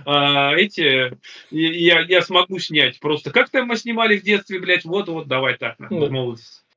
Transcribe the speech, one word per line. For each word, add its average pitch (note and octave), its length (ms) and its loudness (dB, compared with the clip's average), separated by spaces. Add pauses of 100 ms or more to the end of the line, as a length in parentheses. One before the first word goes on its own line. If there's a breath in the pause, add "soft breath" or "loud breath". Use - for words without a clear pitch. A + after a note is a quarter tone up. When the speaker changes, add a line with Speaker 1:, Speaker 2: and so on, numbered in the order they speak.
Speaker 1:
а, C#3+ 500 2
эти, C#3 600 0 (360 loud breath)
и D#3 120 -4
я, E3+ 380 2
я F3 220 2
смогу F3+ 360 0
снять. D3 400 0
Просто D3+ 320 -4
как B3+ 200 2
там B3+ 160 0
мы A#3 100 -4
снимали A3+ 400 0
в F#3+ 60 -12
детстве, G3 360 -2
блядь, F3 260 0
вот, F3+ 240 -4
вот, D#3 180 -8
давай C3 300 -2
так, A#2 220 -8
нахуй, E3+ 200 -6
Speaker 2:
Да. C#3+ 100 0
Speaker 1:
молодость». B2+ 540 -8 (140)